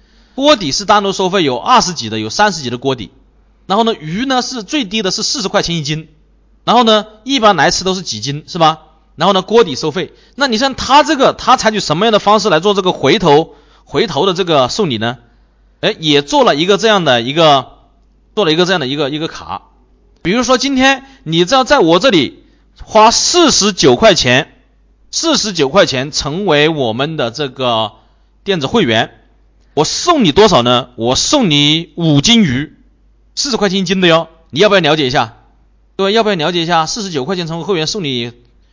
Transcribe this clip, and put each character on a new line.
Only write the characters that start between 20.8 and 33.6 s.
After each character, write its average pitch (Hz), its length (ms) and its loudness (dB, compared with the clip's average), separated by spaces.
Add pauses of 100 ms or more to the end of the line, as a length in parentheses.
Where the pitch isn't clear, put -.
你 170 220 0
只 196 100 0
要 262 80 4
在 285 160 2
我 170 200 4
这 262 100 2
里 151 340 0 (400)
花 220 280 4
四 320 400 2
十 202 220 0
九 147 220 4
块 220 200 6
钱， 127 380 0 (560)
四 311 280 -2
十 208 140 -4
九 151 180 0
块 180 160 4
钱 135 260 -4
成 160 340 -6
为 151 240 2
我 135 240 -2
们 151 240 -6
的 120 140 -4
这 139 180 -6
个 120 440 -4 (500)
电 185 180 -4
子 135 60 -4
会 226 160 2
员， 120 280 0 (600)
我 151 100 2
送 302 400 0
你 156 80 2
多 208 160 6
少 156 140 2
呢？ 123 340 0
我 117 200 -2
送 254 340 0
你 147 460 0
五 156 260 2
斤 226 220 4
鱼， 139 320 -4 (600)
四 - 140 -6
十 226 80 -4
块 208 120 0